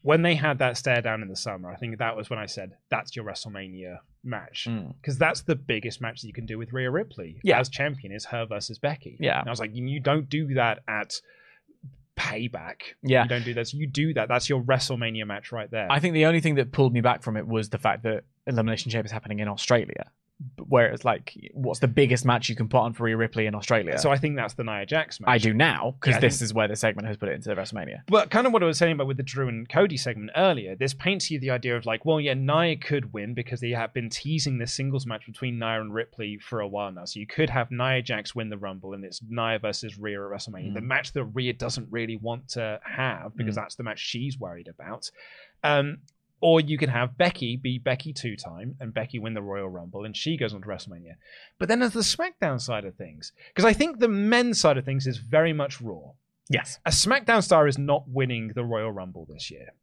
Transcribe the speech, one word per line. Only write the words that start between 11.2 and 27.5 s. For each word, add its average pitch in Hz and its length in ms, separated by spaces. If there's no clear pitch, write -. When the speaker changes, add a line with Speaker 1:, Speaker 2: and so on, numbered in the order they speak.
Speaker 1:
Payback." 110 880
Speaker 2:
Yeah. 131 220
Speaker 1:
"You 120 60
don't 120 160
do 120 80
this. 117 200
You 147 140
do 147 260
that. 113 140
That's 120 220
your 131 120
WrestleMania 120 640
match 104 260
right 110 200
there." 107 200
Speaker 2:
I 143 80
think 170 140
the 156 120
only 165 160
thing 151 140
that 131 160
pulled 131 220
me 120 80
back 123 220
from 107 140
it 107 100
was 110 220
the 107 100
fact 113 240
that 110 200
Elimination 113 460
Chamber 110 140
is 104 60
happening 107 280
in 104 80
Australia. - 640
Where 120 200
it's 117 180
like, - 320
what's 127 260
the 135 80
biggest 123 380
match 120 240
you 113 60
can 110 120
put 127 120
on 117 140
for 117 100
Rhea 113 120
Ripley 113 300
in 104 100
Australia? 104 440
Speaker 1:
So 147 120
I 139 60
think 147 180
that's 110 200
the 123 80
Nia 104 220
Jax 151 360
match. 113 80
Speaker 2:
I 123 80
do 110 160
now, 123 480
'cause 131 120
Speaker 1:
Yeah, 113 40
I - 40
Speaker 2:
this 127 180
Speaker 1:
think 120 80
Speaker 2:
is 107 60
where 110 140
the 104 80
segment 107 320
has 104 100
put 101 120
it 73 40
into 101 220